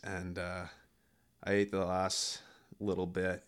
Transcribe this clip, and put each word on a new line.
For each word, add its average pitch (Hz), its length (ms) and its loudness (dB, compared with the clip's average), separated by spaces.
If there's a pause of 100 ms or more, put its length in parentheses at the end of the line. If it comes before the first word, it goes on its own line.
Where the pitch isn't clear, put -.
And, 92 340 -6
uh, 90 280 -6 (760)
I 101 120 0
ate 101 180 6
the 95 120 2
last 92 560 0 (380)
little 92 280 2
bit 92 420 0